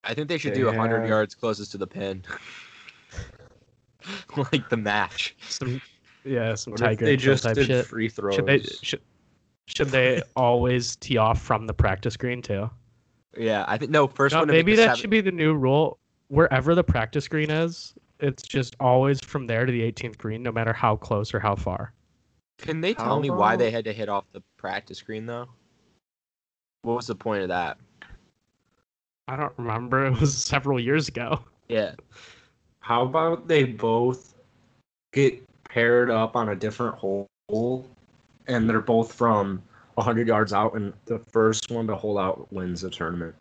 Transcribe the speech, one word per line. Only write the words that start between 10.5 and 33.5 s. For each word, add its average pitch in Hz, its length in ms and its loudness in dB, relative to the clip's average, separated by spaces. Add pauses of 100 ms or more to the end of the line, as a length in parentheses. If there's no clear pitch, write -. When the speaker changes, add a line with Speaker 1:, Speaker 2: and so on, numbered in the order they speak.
Speaker 3:
tee - 220 -2
off 110 220 4
from 110 280 -2
the 107 60 -6
practice 101 440 0
green 123 240 -6
too? 104 260 -4 (720)
Speaker 1:
Yeah, 110 300 0
I 107 100 -2
think, 143 140 -6
no, 147 160 4
first 139 260 2
Speaker 3:
No, 160 60 2
Speaker 1:
one 156 80 2
to 147 60 4
make 165 120 6
Speaker 3:
maybe 208 100 4
Speaker 1:
the 226 60 8
Speaker 3:
that 226 60 8
Speaker 1:
seven 247 140 2
Speaker 3:
should 214 100 -6
be 220 100 4
the 190 100 0
new 160 220 2
rule. 139 460 2 (300)
Wherever 139 440 4
the 170 100 4
practice 120 440 0
green 151 240 -2
is, 165 420 -2 (260)
it's 143 220 -4
just - 380 -4
always 135 400 4
from 135 260 -8
there 117 220 0
to 131 40 0
the 120 120 0
eighteenth 113 340 -6
green, 110 240 -8
no 123 100 -4
matter 113 220 0
how 110 220 2
close 104 380 -4
or 107 60 -2
how 101 160 0
far. - 380 -6 (640)
Speaker 1:
Can 160 240 -6
they 196 120 0
Speaker 2:
How 113 100 -6
Speaker 1:
tell 120 160 2
me 143 100 0
why 113 260 4
they - 120 4
Speaker 2:
about 113 60 -2
Speaker 1:
had 113 120 -4
to 107 80 -4
hit 104 160 -6
off 101 220 -4
the 95 100 -18 (160)
practice 98 440 -8
green, 110 260 -10
though? 120 200 -10 (1300)
What 117 140 -4
was 113 120 -8
the 113 80 -6
point 101 280 -4
of 90 60 -4
that? 87 280 -4 (1500)
Speaker 3:
I 131 80 -8
don't 143 220 -4
remember. 120 480 -2
<laughs> 131 60 2
It 120 80 0
was 139 160 2
several 135 440 0
years 135 280 0
ago. 123 320 -4 (280)
Speaker 1:
Yeah. 107 260 -2 (920)
Speaker 2:
How 120 200 2
about 165 440 0
they 151 160 4